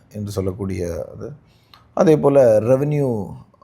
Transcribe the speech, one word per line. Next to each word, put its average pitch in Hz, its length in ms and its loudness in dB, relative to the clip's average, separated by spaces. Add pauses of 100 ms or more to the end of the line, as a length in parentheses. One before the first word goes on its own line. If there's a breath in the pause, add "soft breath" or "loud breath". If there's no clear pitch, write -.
(120)
என்று 104 180 -10
சொல்லக்கூடிய 92 760 -6 (100)
அது. 110 160 -14 (600 soft breath)
அதே 156 220 4
போல 131 440 4
ரெவென்யூ, 131 680 0 (380)